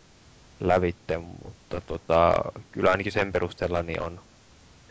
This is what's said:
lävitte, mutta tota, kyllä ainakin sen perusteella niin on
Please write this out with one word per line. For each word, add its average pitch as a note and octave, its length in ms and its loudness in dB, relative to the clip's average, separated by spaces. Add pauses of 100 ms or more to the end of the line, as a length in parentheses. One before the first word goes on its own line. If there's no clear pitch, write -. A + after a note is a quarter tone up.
(600)
lävitte, F2 580 0
mutta F2 640 -12
tota, E2+ 540 4 (380)
kyllä F#2 180 2
ainakin G2 220 0
sen G2 200 -2
perusteella F2 500 -2
niin E2 200 -6
on E2+ 180 -10 (680)